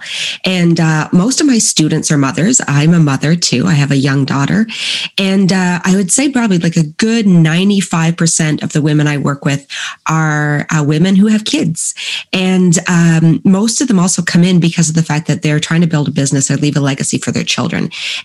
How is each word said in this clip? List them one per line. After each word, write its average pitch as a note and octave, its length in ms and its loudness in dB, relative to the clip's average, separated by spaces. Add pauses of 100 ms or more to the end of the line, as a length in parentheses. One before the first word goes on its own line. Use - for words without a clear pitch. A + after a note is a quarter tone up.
(440)
And, F3 360 2
uh, D#3+ 340 0
most A3 280 2
of D#4 40 4
my B3+ 140 2
students D#3 500 0
are D#3 80 2
mothers. C#3+ 500 0
I'm D3 280 2
a E3+ 40 4
mother D3 360 0
too. C#3 320 -2
I F3+ 60 2
have C#3+ 180 0
a C#3+ 40 2
young C#3 300 0
daughter. C#3 400 0 (540)
And, G3 340 2
uh, F3+ 300 0
I F#3 120 2
would F#3+ 160 -2
say C#4 160 0
probably, A#3 300 0
like, E3 180 -2
a D#3+ 120 2
good A3+ 400 0
ninety-five E3+ 920 2
percent E3 460 -2
of - 100 -6
the D#3 80 0
women D3+ 240 2
I D3 140 -2
work C#3 260 -4
with C#3 220 -2 (420)
are, D3+ 560 0 (100)
uh, D3+ 80 0
women D#3 320 2
who G3+ 120 4
have G#3+ 180 0
kids. F3 480 -4 (400)
And, F#3 540 2
um, E3 560 2
most G3 360 2
of D4 100 0
them F#3+ 100 2
also F3+ 240 0
come E3+ 200 2
in F3+ 160 4
because E3 300 0
of D#3+ 60 -4
the D#3+ 80 2
fact D3+ 240 -4
that - 160 -4
they're D3+ 160 0
trying E3 220 0
to F3 60 2
build D3+ 200 -2
a - 40 -2
business C#3 380 -2
or C#3 80 0
leave D3 200 -2
a C#3+ 40 0
legacy - 380 -2
for - 120 -6
their - 120 -4
children. - 480 -4 (340)